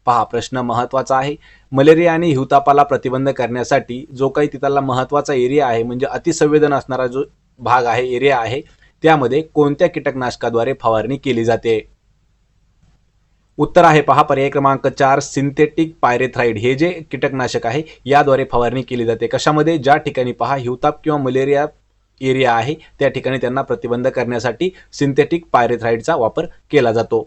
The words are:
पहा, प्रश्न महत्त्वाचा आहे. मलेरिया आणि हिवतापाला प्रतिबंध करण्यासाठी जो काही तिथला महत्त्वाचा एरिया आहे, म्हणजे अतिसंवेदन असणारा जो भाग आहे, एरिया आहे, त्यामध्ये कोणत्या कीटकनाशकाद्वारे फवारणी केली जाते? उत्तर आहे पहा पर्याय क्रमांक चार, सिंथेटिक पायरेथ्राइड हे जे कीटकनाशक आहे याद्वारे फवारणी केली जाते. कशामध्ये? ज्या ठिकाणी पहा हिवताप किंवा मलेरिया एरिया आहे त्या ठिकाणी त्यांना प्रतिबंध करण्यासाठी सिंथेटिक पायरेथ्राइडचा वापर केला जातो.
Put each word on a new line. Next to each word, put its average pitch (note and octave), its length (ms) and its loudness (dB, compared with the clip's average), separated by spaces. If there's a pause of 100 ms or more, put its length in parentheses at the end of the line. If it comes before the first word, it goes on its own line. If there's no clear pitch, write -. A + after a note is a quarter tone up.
पहा, A#2+ 180 2
प्रश्न B2 340 -6
महत्त्वाचा B2 600 -2
आहे. C#3 180 -4 (360)
मलेरिया D#3 420 6
आणि E3+ 140 0
हिवतापाला C#3 560 4
प्रतिबंध C3 460 -2
करण्यासाठी B2 760 -2 (120)
जो C3+ 140 0
काही D3 180 0
तिथला C#3 340 -2
महत्त्वाचा C3+ 520 -2
एरिया C3 340 2
आहे, A2+ 160 0
म्हणजे B2 220 -4
अतिसंवेदन D3+ 680 0
असणारा B2+ 340 -4
जो C3 160 -4 (360)
भाग A#2+ 260 0
आहे, A#2+ 220 0
एरिया B2+ 300 0
आहे, A#2 240 -6 (420)
त्यामध्ये D3 380 2 (120)
कोणत्या D3 360 2
कीटकनाशकाद्वारे B2+ 920 -4
फवारणी A2+ 360 -2
केली A#2+ 280 -2
जाते? A2+ 340 0 (1800)
उत्तर D3 260 4
आहे D#3 180 6
पहा C#3+ 200 4
पर्याय C#3 280 0
क्रमांक C#3 400 0
चार, C#3 300 2
सिंथेटिक D3+ 840 0
पायरेथ्राइड B2 560 0
हे B2 180 0
जे E3 140 0 (220)
कीटकनाशक B2+ 540 -4
आहे B2 160 -2 (240)
याद्वारे C3+ 460 2
फवारणी A#2+ 300 0
केली B2 240 -4
जाते. A2+ 220 -2
कशामध्ये? D3+ 500 0
ज्या C#3+ 200 2
ठिकाणी B2+ 340 -4
पहा A#2+ 240 -2
हिवताप B2+ 480 -4
किंवा D3+ 160 -2
मलेरिया C3+ 460 0 (560)
एरिया C3 320 2
आहे A#2+ 220 -2 (240)
त्या C#3 100 2
ठिकाणी C3 280 -4
त्यांना B2+ 240 -2
प्रतिबंध B2 460 -4
करण्यासाठी A#2+ 600 -2 (240)
सिंथेटिक C#3+ 580 0
पायरेथ्राइडचा A#2 640 0
वापर A#2 300 -2 (260)
केला B2+ 200 4
जातो. A2+ 360 0